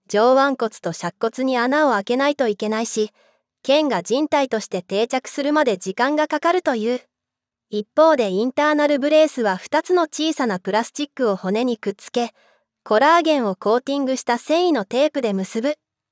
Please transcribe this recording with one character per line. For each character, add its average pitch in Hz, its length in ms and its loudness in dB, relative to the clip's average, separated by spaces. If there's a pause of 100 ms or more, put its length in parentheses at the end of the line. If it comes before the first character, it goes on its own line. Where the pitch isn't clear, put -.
上 226 260 4
腕 269 240 4
骨 220 120 -2 (120)
と 170 120 -6
尺 226 380 -6
骨 254 120 -6
に 262 140 0
穴 269 300 2
を 262 40 4
開 202 120 0
け 240 140 -2
な 277 120 2
い 294 60 0
と 262 120 0
い 208 80 -2
け 214 140 -4
な 220 120 -2
い 233 40 -2
し、 214 260 -4 (500)
腱 294 280 2
が 185 140 -2
靭 277 300 -2
帯 285 140 2
と 220 120 -2
し - 80 -10
て 185 160 -6
定 208 240 -2
着 - 220 -4
す 294 140 -6
る 285 100 0
ま 302 100 2
で 220 140 0
時 185 160 -8
間 277 220 0
が 302 120 0
か 302 120 -4
か 339 120 0
る 370 100 0
と 277 140 0
い 226 200 -2
う。 247 60 -8 (680)
一 208 260 -6
方 311 200 6
で 226 140 0
イ 196 160 0
ン 254 60 -2
タ 294 200 2
ー - 20 2
ナ 294 140 2
ル 285 120 2
ブ 285 100 0
レ 311 160 6
ー - 20 0
ス 262 140 -4
は 196 160 0
二 - 260 -2
つ 359 100 -2
の 359 100 4
小 311 300 -4
さ 262 140 -2
な 185 120 -2
プ 190 120 -6
ラ 214 120 0
ス - 80 -8
チ 294 120 -8
ッ 285 100 -8
ク 247 160 0
を 196 60 2
骨 202 300 -2
に 240 120 -2
く - 140 -6
っ - 60 -6
つ - 140 -12
け、 233 220 -4 (500)
コ 214 140 0
ラ 311 220 6
ー - 20 0
ゲ 311 160 2
ン 247 80 0
を 190 100 -2
コ 214 200 0
ー 247 60 0
テ - 100 -6
ィ 285 100 -2
ン 269 40 -2
グ 262 100 0
し - 80 -8
た 240 160 -2
繊 349 300 0
維 - 20 2
の 220 140 0
テ 269 220 0
ー 302 40 0
プ 277 100 -4
で 214 120 -2
結 196 280 -4
ぶ。 294 140 -2 (360)